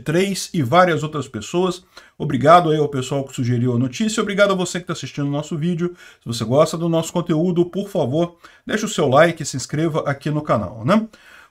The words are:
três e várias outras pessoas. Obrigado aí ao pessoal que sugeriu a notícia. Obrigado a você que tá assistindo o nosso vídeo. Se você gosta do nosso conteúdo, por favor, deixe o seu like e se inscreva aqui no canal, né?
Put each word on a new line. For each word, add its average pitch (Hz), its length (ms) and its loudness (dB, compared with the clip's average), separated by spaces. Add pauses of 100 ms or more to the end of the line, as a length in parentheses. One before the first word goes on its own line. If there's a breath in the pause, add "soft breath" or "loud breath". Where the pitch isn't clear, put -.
três 180 500 -2
e 175 80 0
várias 151 440 4
outras 151 240 -6
pessoas. 175 560 -2 (340 soft breath)
Obrigado 151 520 6
aí 156 80 2
ao 143 100 0
pessoal 139 340 -4
que 135 100 -12
sugeriu 123 440 0
a - 20 0
notícia. 214 420 -2
Obrigado 202 300 2
a 190 60 0
você 180 240 -4
que - 80 -14
tá 175 40 -4
assistindo 143 360 -6
o - 20 -2
nosso 151 260 -6
vídeo. 175 380 -2 (260 loud breath)
Se - 60 -18
você 117 180 -4
gosta 147 320 2
do 170 120 -2
nosso 165 240 -2
conteúdo, 170 540 0
por 190 220 -6
favor, 160 500 -2 (280 soft breath)
deixe - 180 -2
o - 40 -4
seu 160 180 0
like 160 340 4
e 143 60 -8
se - 100 -6
inscreva 151 440 -2
aqui 147 320 -4
no 151 100 -2
canal, 110 420 -2
né? 214 220 2 (440 soft breath)